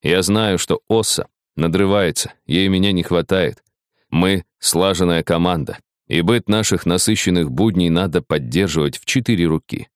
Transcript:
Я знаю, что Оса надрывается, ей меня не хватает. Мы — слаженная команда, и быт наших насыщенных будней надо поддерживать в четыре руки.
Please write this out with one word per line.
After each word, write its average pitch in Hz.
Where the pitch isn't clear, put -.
Я 87
знаю, 101
что -
Оса -
надрывается, 92
ей 92
меня 95
не 90
хватает. 87
Мы — 92
слаженная 87
команда, 85
и 85
быт 110
наших 107
насыщенных 90
будней 87
надо 87
поддерживать 76
в -
четыре 110
руки. -